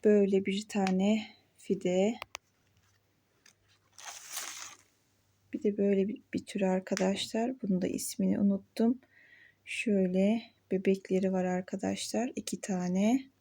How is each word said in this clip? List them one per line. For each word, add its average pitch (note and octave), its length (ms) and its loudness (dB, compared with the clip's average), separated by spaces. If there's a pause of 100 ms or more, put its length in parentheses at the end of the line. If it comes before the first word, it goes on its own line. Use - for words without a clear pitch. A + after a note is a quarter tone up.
böyle G3+ 420 6
bir G3+ 220 -2
tane G3 580 2 (300)
fide. F#3+ 580 2 (3500)
Bir - 100 -6
de G#3 160 0
böyle G3+ 300 4
bir, - 140 -8 (120)
bir - 100 -4
tür - 160 -8
arkadaşlar. G3 1000 -2
Bunun F#3 200 0
da F3+ 40 -2
ismini - 540 -2
unuttum. G3+ 600 0 (640)
Şöyle G3 760 2 (280)
bebekleri F#3+ 600 0
var F#3 120 0
arkadaşlar. G3 920 -4
İki - 240 -8
tane. F#3+ 680 0 (100)